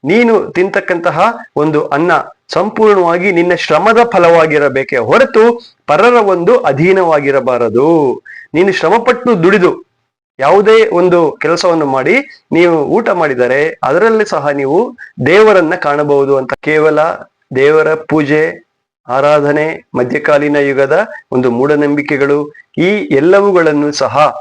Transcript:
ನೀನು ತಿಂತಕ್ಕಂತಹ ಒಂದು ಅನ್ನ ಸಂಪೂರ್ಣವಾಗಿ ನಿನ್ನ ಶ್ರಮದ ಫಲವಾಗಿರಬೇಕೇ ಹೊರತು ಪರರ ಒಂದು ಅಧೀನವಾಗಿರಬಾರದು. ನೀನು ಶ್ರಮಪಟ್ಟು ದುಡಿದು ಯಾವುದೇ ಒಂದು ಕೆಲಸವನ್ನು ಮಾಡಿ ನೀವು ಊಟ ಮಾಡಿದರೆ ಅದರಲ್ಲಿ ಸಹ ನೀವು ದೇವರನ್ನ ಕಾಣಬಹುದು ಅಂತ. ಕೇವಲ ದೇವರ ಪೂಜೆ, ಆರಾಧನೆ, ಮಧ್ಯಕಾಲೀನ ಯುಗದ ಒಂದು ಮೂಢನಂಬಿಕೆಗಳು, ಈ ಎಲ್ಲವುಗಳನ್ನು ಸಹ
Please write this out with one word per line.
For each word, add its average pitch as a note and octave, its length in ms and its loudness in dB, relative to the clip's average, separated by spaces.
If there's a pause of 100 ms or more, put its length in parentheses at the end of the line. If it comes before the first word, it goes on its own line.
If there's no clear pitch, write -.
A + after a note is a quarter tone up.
ನೀನು A3 460 2
ತಿಂತಕ್ಕಂತಹ F3+ 840 -2 (220)
ಒಂದು D3+ 320 -2
ಅನ್ನ D#3 240 0 (360)
ಸಂಪೂರ್ಣವಾಗಿ F#3+ 840 0
ನಿನ್ನ F3 220 0
ಶ್ರಮದ F3+ 440 0 (140)
ಫಲವಾಗಿರಬೇಕೇ D3+ 840 2
ಹೊರತು A3+ 800 0 (120)
ಪರರ G3+ 280 2
ಒಂದು G3 440 2
ಅಧೀನವಾಗಿರಬಾರದು. C#3 1600 0 (340)
ನೀನು F#3 180 0
ಶ್ರಮಪಟ್ಟು A#3 680 0
ದುಡಿದು F3+ 480 0 (500)
ಯಾವುದೇ G#3 460 4
ಒಂದು F3 540 0
ಕೆಲಸವನ್ನು E3 460 -2
ಮಾಡಿ D3 680 -4
ನೀವು E3 320 2
ಊಟ A3 240 -2
ಮಾಡಿದರೆ C#3+ 760 -2
ಅದರಲ್ಲಿ G#3+ 420 0
ಸಹ D3 240 -6
ನೀವು D3 480 -2 (300)
ದೇವರನ್ನ F#3 480 4
ಕಾಣಬಹುದು C#3+ 600 0
ಅಂತ. C#3 240 -4
ಕೇವಲ D3+ 380 0 (580)
ದೇವರ D#3 380 2
ಪೂಜೆ, D#3 720 -2 (420)
ಆರಾಧನೆ, D3 760 0 (100)
ಮಧ್ಯಕಾಲೀನ C#3+ 600 0
ಯುಗದ C#3 520 0 (220)
ಒಂದು B2+ 200 0
ಮೂಢನಂಬಿಕೆಗಳು, D3 1000 -2 (260)
ಈ E3+ 100 0 (220)
ಎಲ್ಲವುಗಳನ್ನು D#3+ 800 2
ಸಹ C3+ 480 0